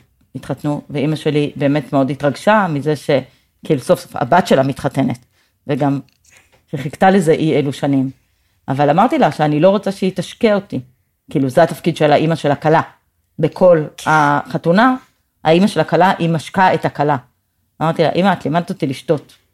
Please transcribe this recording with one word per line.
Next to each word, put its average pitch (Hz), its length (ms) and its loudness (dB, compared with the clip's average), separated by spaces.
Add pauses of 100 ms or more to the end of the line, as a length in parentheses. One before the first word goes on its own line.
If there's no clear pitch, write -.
(340)
התחתנו, 147 560 -8
ואמא 147 260 -2
שלי 147 400 -2
באמת 143 360 -2
מאוד 139 180 0
התרגשה 165 580 0
מזה 147 280 -2
ש-, - 140 -6 (540)
כאילו, 143 160 0
סוף 170 200 0
סוף - 160 -18
הבת 165 300 2
שלה 143 160 2
מתחתנת, 135 600 -4 (420)
וגם 139 340 -2 (720)
היא 143 80 -8
חיכתה 190 300 2
לזה 175 220 4
אי 151 260 0
אלו 143 140 -2
שנים. 135 380 -2 (580)
אבל 143 220 0
אמרתי 226 280 2
לה 175 140 2
שאני 151 280 0
לא 180 100 6
רוצה 202 220 -2
שהיא 185 240 -4
תשקה 208 380 -2
אותי. 190 260 -6 (500)
כאילו, 139 180 -2
זה 165 140 2
התפקיד 165 340 -2
של 151 160 2
האמא 160 220 2
של 151 160 -2
הכלה. 156 300 2 (580)
בכל 165 460 2 (220)
החתונה, 156 880 2 (500)
האמא 170 220 4
של 185 140 -2
הכלה, 170 380 2
היא 165 120 -2
משקה 175 440 0
את 156 100 -4
הכלה. 147 320 -2 (680)
אמרתי 160 200 -2
לה, 147 100 2
"אמא, 180 200 0
את - 120 -6
לימדת 170 260 -2
אותי 170 160 -6
לשתות 135 480 -6 (200)